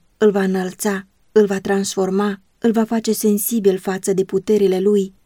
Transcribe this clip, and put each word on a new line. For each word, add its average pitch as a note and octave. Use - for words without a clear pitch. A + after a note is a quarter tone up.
îl G#3+
va G3
înălța, F#3+
îl G#3
va G3
transforma, G3
îl A#3
va A3+
face A3
sensibil G#3
față F#3+
de F#3+
puterile F#3+
lui G3